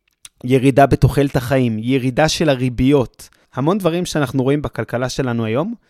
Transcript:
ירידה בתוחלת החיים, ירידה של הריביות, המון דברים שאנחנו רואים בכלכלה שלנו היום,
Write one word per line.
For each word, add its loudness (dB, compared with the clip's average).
ירידה 4
בתוחלת 2
החיים, 0
ירידה 0
של 0
הריביות, 0
המון -2
דברים -2
שאנחנו -2
רואים 0
בכלכלה -6
שלנו -4
היום, -4